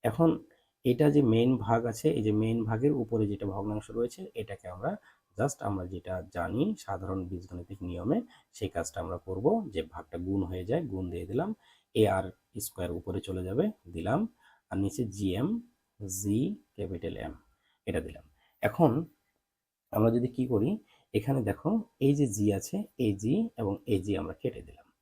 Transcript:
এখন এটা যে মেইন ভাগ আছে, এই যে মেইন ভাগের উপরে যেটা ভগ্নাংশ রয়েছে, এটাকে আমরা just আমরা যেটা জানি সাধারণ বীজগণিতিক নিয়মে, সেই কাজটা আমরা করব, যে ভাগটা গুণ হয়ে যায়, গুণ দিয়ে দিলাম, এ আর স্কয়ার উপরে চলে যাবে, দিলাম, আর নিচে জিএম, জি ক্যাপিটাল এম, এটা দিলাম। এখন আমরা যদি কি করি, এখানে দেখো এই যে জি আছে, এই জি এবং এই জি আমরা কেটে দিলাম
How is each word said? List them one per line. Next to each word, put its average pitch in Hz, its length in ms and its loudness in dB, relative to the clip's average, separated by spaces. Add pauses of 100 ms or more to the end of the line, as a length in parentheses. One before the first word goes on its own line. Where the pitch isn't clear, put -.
এখন 165 240 4 (560)
এটা 127 300 6
যে 147 60 8 (120)
মেইন 117 180 6 (140)
ভাগ 117 160 4 (120)
আছে, 113 140 -2 (120)
এই 110 80 0
যে 107 60 4 (100)
মেইন 113 160 2 (100)
ভাগের 117 240 2 (100)
উপরে 110 280 0
যেটা 104 240 -4
ভগ্নাংশ 104 320 -4 (120)
রয়েছে, 120 220 -2 (200)
এটাকে 98 340 -10
আমরা 107 160 -4 (480)
just 139 200 0 (100)
আমরা 95 240 -2
যেটা 92 220 -6 (220)
জানি 90 260 0 (220)
সাধারণ 95 360 -4 (100)
বীজগণিতিক 90 480 -10 (100)
নিয়মে, 90 300 -2 (380)
সেই 98 180 -4
কাজটা - 300 -6
আমরা 87 220 -8
করব, 95 200 -2 (280)
যে 82 60 -2 (120)
ভাগটা 82 240 -12 (100)
গুণ 98 140 0 (100)
হয়ে 92 180 -6
যায়, 151 140 0 (100)
গুণ 92 200 -4
দিয়ে 87 180 -8
দিলাম, 170 200 -2 (440)
এ 110 80 6 (140)
আর 95 80 0 (400)
স্কয়ার 87 340 -6
উপরে 95 280 -6
চলে 92 220 -4
যাবে, 120 160 0 (300)
দিলাম, 95 260 0 (500)
আর 92 140 -4
নিচে 101 180 -2 (140)
জিএম, 101 320 0 (520)
জি 101 380 -2 (380)
ক্যাপিটাল 87 380 -6 (100)
এম, - 80 -8 (540)
এটা - 200 0
দিলাম। - 180 -14 (380)
এখন 123 280 6 (1000)
আমরা 107 240 6
যদি 123 200 2
কি 131 160 0
করি, 113 180 2 (440)
এখানে 131 260 2 (100)
দেখো - 200 -2 (360)
এই 143 120 6
যে 143 80 4 (100)
জি 104 100 4 (120)
আছে, - 180 -6 (280)
এই 107 80 2 (100)
জি 120 120 2 (260)
এবং 101 120 0 (200)
এই 98 120 4
জি 101 160 0
আমরা 85 200 -6
কেটে - 280 -4
দিলাম - 180 -20 (160)